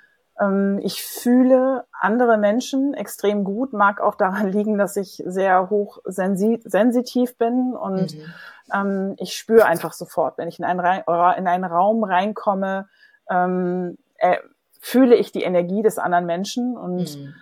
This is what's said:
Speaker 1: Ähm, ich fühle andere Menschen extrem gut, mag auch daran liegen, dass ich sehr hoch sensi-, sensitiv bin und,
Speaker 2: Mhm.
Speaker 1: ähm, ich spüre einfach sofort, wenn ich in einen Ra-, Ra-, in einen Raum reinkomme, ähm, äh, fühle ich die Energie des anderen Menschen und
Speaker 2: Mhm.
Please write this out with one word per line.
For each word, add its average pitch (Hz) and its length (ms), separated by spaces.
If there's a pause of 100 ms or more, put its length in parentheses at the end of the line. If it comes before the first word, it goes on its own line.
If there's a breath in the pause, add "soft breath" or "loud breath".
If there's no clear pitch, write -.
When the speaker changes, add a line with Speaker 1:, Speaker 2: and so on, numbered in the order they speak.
(400 loud breath)
Speaker 1:
Ähm, 196 440
ich - 200
fühle 254 880
andere 226 460
Menschen 254 560
extrem 208 500
gut, 220 300
mag 202 280
auch 208 140
daran 196 360
liegen, 208 260
dass 202 200
ich 190 280
sehr 185 440
hoch 208 360
sensi-, 196 580
sensitiv 247 760
bin 247 380
und, 185 400
Speaker 2:
Mhm. 151 60 (520 loud breath)
Speaker 1:
ähm, 196 440
ich - 180
spüre 220 300
einfach 165 280
sofort, - 440
wenn 165 100
ich - 120
in 175 60
einen 180 140
Ra-, 180 280
Ra-, 170 260
in 185 140
einen 180 180
Raum 196 380
reinkomme, 196 840 (420 soft breath)
ähm, 180 680 (200)
äh, 180 200 (420)
fühle 240 360
ich - 160
die - 120
Energie 180 380
des 214 160
anderen 175 280
Menschen 208 520
und 180 400
Speaker 2:
Mhm. 143 240